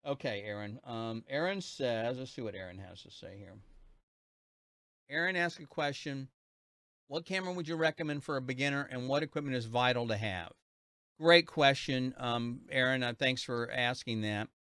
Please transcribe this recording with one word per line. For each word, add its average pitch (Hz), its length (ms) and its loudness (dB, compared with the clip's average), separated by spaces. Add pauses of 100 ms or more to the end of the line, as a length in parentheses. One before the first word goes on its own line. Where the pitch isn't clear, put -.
Okay, 127 400 -4
Aaron. 104 380 -6
Um, 113 440 -6
Aaron 175 320 -2
says, 120 560 -2
let's 127 140 -8
see 131 120 -10
what 104 120 -4
Aaron 92 240 -10
has 92 240 -14
to - 80 -20
say 92 260 -14
here. 95 180 -16 (1600)
Aaron 170 240 0
asked 175 240 0
a 151 80 -14
question, 139 640 -4 (800)
"What 165 180 -4
camera 185 260 -2
would 175 140 -2
you 165 80 -2
recommend 156 480 0
for 147 140 -4
a 131 40 0
beginner 139 480 0
and 127 200 -4
what 143 160 2
equipment 143 320 -2
is 113 100 -2
vital 120 420 2
to 110 80 2
have?" 95 360 -4 (680)
Great 170 280 10
question, 135 720 4
um, 120 420 -2 (100)
Aaron. 131 320 2
Uh, 120 160 -2
thanks 127 240 2
for 120 300 -2
asking 123 480 0
that. 107 280 -2 (140)